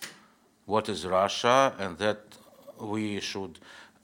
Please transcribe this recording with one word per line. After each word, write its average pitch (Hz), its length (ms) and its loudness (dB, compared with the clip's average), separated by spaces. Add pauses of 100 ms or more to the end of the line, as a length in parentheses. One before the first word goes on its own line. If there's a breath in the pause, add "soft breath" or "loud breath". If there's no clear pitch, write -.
(720 loud breath)
what 107 180 2
is 87 160 -4
Russia 120 760 4
and 92 200 -6
that 104 220 0 (580)
we 104 420 -4
should 95 380 -8 (460 loud breath)